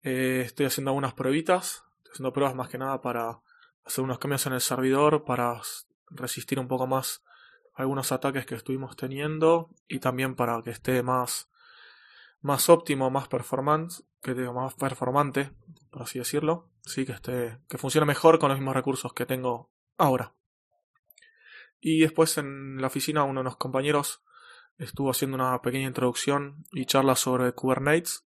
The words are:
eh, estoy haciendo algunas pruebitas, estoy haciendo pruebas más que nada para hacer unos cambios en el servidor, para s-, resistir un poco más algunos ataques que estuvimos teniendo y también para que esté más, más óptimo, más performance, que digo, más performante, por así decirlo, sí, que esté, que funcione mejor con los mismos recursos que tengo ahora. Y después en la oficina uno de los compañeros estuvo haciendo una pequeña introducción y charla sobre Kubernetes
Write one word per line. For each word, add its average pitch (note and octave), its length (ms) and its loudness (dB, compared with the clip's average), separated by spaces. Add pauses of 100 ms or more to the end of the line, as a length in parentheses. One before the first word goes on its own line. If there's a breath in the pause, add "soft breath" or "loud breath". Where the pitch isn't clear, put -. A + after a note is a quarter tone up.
eh, B2+ 420 0
estoy C3 220 -2
haciendo C3+ 240 -2
algunas C3+ 240 0
pruebitas, E3 720 0 (140)
estoy - 160 -20
haciendo C3 200 -4
pruebas C#3 220 0
más B2 120 -6
que B2+ 120 -10
nada C3+ 200 -4
para A#2 420 -4 (420 soft breath)
hacer - 200 -4
unos B2+ 140 -4
cambios C#3 300 -4
en C3 60 -4
el B2 80 -2
servidor, C#3 640 4
para A#2+ 360 -2
s-, - 260 -14 (240)
resistir C3 500 -6
un B2+ 80 -6
poco B2+ 200 -2
más C3 360 -4 (520 soft breath)
algunos C3+ 360 -2
ataques C3+ 360 -2
que B2 80 -8
estuvimos C3 400 -6
teniendo D#3 760 0 (180)
y C3+ 120 -6
también B2+ 360 -2
para A#2 280 0
que A#2+ 80 -8
esté B2 320 0
más, B2+ 480 -2 (920 loud breath)
más C#3+ 280 0
óptimo, C#3+ 420 6
más C3+ 160 -2
performance, D3 760 -2 (200)
que B2+ 100 -4
digo, B2 200 -6
más B2+ 200 -6
performante, C3+ 760 -2 (400)
por B2+ 100 -14
así - 160 -10
decirlo, D3+ 540 -2 (100)
sí, - 240 -6
que C3 60 -10
esté, A#2+ 480 -6 (100)
que - 80 -8
funcione D3 300 2
mejor D#3+ 320 8
con C#3+ 100 4
los C3+ 80 2
mismos C3+ 160 -2
recursos C3 400 -2
que - 140 -4
tengo B2+ 420 -4 (300)
ahora. B2+ 340 2 (1500 loud breath)
Y D#3+ 200 2
después D#3 400 4
en C#3 420 -8
la C3 60 0
oficina D3 380 0
uno C3+ 160 -2
de B2+ 40 -2
los B2 120 -4
compañeros C#3 680 -2 (540 loud breath)
estuvo C#3 320 -4
haciendo C3+ 260 -2
una B2+ 260 0
pequeña C3+ 260 -2
introducción C#3+ 840 -2
y C3 120 -4
charla C3+ 300 4
sobre B2+ 380 0
Kubernetes C#3 720 0 (140)